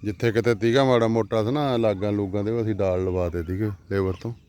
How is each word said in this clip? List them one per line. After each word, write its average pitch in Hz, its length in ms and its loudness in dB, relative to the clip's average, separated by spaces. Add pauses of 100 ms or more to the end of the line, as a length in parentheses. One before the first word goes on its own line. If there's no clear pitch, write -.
ਜਿੱਥੇ 107 280 -2
ਕਿਤੇ 113 220 2
ਤੀਗਾ 117 300 2
ਮਾੜਾ 123 220 4
ਮੋਟਾ 110 380 0
ਸੀ 110 60 -2
ਨਾ 143 260 0
ਲਾਗਾਂ 104 360 0
ਲੂਗਾਂ 101 320 -2
ਦੇ, 107 60 -2
ਉਹ 117 120 -2
ਅਸੀਂ 107 120 -2
ਡਾਲ 92 300 0
ਲਵਾ 90 240 0
ਦਿੱਤੇ 85 240 -4
ਸੀਗੇ 104 180 -2 (200)
ਲੇਬਰ 95 220 0
ਤੋਂ। 113 200 -8 (160)